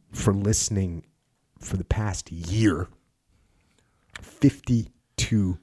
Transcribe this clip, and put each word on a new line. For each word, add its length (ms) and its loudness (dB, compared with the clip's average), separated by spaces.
for 220 0
listening 680 0
for 180 -8
the 80 -2
past 460 -2
year. 580 0
Fifty-two 1400 0